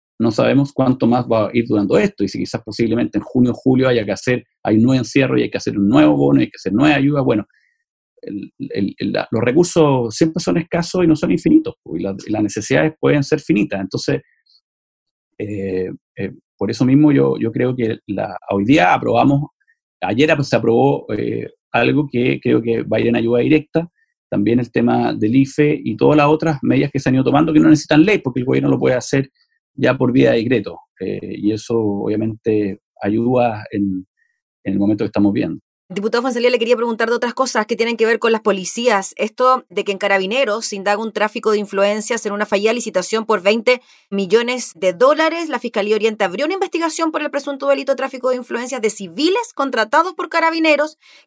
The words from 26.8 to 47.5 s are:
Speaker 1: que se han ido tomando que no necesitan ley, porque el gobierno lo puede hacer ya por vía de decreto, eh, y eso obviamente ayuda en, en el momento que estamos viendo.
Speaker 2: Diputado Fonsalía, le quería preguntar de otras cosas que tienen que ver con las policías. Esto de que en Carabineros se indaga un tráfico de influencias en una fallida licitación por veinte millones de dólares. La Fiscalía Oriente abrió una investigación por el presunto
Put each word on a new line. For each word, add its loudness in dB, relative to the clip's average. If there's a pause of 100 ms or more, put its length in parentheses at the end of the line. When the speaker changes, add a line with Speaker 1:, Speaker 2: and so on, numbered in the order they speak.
Speaker 1:
que -6
se -2
han 2
ido 2
tomando 2
que 6
no 6
necesitan 4
ley, 4
porque -4
el -2
gobierno 0
lo 2
puede 2
hacer -2 (460)
ya 0
por 0
vía 4
de 2
decreto, -2 (200)
eh, -8
y -2
eso -4
obviamente -2 (200)
ayuda 0
en, -4 (560)
en -4
el -2
momento 0
que -4
estamos 2
viendo. -4 (300)
Speaker 2:
Diputado -4
Fonsalía, 0
le 0
quería 2
preguntar -2
de 0
otras -4
cosas -2
que -4
tienen -2
que 0
ver 0
con 0
las -2
policías. -2
Esto 0
de -4
que -6
en -6
Carabineros 0
se -6
indaga -2
un -8
tráfico -2
de 2
influencias -2
en -4
una -4
fallida 0
licitación -2
por 0
veinte 2 (300)
millones 0
de 0
dólares. 2
La -6
Fiscalía -2
Oriente 0
abrió -4
una -4
investigación -4
por -4
el -4
presunto -4